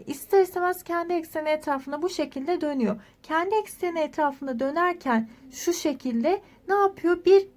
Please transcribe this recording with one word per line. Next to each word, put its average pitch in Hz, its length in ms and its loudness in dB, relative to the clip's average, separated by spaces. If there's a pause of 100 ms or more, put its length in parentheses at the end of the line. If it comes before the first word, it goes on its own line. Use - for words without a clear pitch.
ister - 340 2
istemez 359 420 -2
kendi 339 300 -4
ekseni 320 360 -2
etrafında 294 520 -2
bu 359 80 0
şekilde 302 520 -4
dönüyor. 254 400 -2 (220)
Kendi 349 320 -2
ekseni 359 440 -4
etrafında 277 600 -2
dönerken 277 720 0 (220)
şu - 220 -2
şekilde 302 680 0 (260)
ne 381 80 2
yapıyor? 370 500 0
Bir, 392 320 8